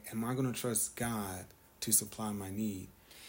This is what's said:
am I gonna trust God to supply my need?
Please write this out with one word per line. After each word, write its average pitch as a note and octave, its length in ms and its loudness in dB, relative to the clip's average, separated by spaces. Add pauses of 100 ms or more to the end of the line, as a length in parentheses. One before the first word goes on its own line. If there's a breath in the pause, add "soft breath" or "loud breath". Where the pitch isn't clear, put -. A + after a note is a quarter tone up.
(100)
am A2+ 140 -2
I A#2+ 80 0
gonna C3 180 2
trust A2+ 440 0
God G#2 500 -2 (360)
to A2+ 100 0
supply G#2+ 400 4
my G2 180 -2
need? G2 380 0 (420 loud breath)